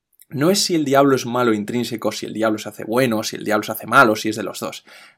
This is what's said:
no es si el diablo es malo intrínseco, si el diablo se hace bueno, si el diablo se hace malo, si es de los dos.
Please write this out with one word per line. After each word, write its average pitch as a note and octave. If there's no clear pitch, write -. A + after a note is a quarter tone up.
no C#3+
es G3
si F3+
el D#3
diablo C3+
es B2
malo A#2+
intrínseco, A2
si -
el A2
diablo G#2+
se G#2+
hace -
bueno, A#2
si -
el -
diablo G#2+
se A2
hace A2
malo, A2+
si A2
es A2
de G#2
los -
dos. -